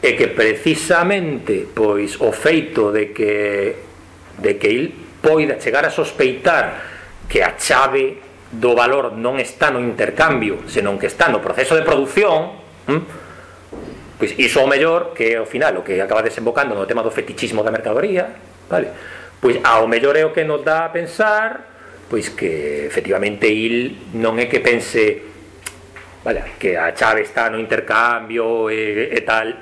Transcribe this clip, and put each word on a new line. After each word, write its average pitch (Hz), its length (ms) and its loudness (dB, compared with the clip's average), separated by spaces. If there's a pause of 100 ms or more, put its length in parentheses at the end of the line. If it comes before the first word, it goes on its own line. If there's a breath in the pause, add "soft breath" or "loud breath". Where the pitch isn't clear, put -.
E 127 160 4
que 120 80 4
precisamente, 151 1400 0
pois, 104 560 0
o 110 160 2
feito 139 560 2
de 104 240 -2
que, 104 640 0 (640)
de 101 160 2
que 110 80 2
el 123 240 0 (320)
poida 156 320 4
chegar 131 320 0
a - 20 0
sospeitar 143 960 0 (480 loud breath)
que 95 160 4
a - 80 -2
chave 135 640 2 (320)
do 120 240 2
valor 120 400 2
non 123 240 -2
está - 320 0
no 123 80 -2
intercambio, 117 880 0
senón 101 320 -2
que 101 80 -2
está 160 240 2
no 107 80 2
proceso 156 400 0
de 160 80 0
producción, 160 720 2 (320)
¿m? 165 160 -2 (1120 loud breath)
Pois - 160 -2
iso 131 240 2
ao 135 80 4
mellor 160 480 2
que 113 240 0
ao 110 80 -4
final 123 320 0
o 87 60 -10
que 95 180 -2
acaba 110 240 2
desembocando 117 480 -2
no 98 80 -2
tema 110 220 -2
do 110 80 -2
fetichismo 110 500 -4
da 110 80 0
mercadoría, 123 640 -2 (320)
vale? - 240 -2 (480 loud breath)
Pois 120 240 2
ao 113 240 4
mellor 135 320 4
é 156 80 4
o 156 80 -2
que 165 80 2
nos 151 220 -2
dá 160 180 2
a 160 80 -4
pensar, 214 720 -2 (480 loud breath)
pois 110 240 -4
que 73 540 -4
efectivamente 101 580 0
il 113 680 0
non 113 240 0
é 120 80 -2
que 139 140 0
pense, 113 580 2 (1040)
vaya, - 320 -6
que 92 160 -2
a 85 240 0
chave 110 240 2
está 113 320 -2
no 113 80 -4
intercambio 113 1120 0
e, 110 400 -2
e 117 80 0
tal 110 400 0